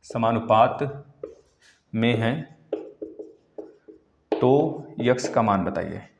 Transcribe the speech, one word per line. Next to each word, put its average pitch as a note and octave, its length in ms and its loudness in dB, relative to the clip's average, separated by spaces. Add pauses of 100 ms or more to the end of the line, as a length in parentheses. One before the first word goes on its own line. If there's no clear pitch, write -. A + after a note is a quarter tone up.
समानुपात A#2 1000 2 (880)
में A#2 220 2
है A2+ 200 0 (2000)
तो B2+ 180 2 (500)
यक्स B2 300 0
का - 120 0
मान G2+ 220 2
बताइए F2 380 -6 (180)